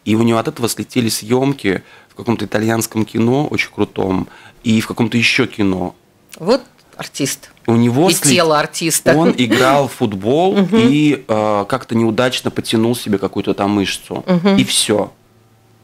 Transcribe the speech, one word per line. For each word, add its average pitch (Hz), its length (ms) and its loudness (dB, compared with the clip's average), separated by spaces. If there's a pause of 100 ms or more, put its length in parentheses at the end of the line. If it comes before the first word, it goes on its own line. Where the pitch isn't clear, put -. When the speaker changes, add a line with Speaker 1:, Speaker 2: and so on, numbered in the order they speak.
Speaker 1:
и 107 120 0
у 110 80 2
него 117 160 2
от 113 100 -4
этого 117 200 -4
слетели 113 400 -4
съемки 123 760 -2 (260)
в - 60 -20
каком-то 104 300 -4
итальянском 110 600 -2
кино, 120 420 0
очень - 260 -6
крутом, 98 540 -2 (360)
и 110 160 2
в 107 80 -4
каком-то 120 300 -2
еще 117 300 0
кино. 92 480 -2 (440)
Speaker 2:
Вот 233 220 0 (340)
артист. - 560 -8 (160)
Speaker 1:
У 117 80 4
него 120 340 4
Speaker 2:
И 170 40 2
Speaker 1:
слет-, - 220 0
Speaker 2:
тело 160 240 2
артиста. 160 540 -2
Speaker 1:
он 165 240 2
играл 127 520 2
в - 40 -14
футбол 127 640 0
Speaker 2:
Мгм. 190 200 2
Speaker 1:
и, 151 500 4
э, 107 400 2
как-то 123 280 -4
неудачно 113 560 0
потянул 117 440 0
себе 107 220 -2
какую-то 98 360 -2
там 101 180 0
мышцу. - 560 -4
Speaker 2:
Мгм. 190 300 2
Speaker 1:
И 196 60 4
все. - 480 -2 (720)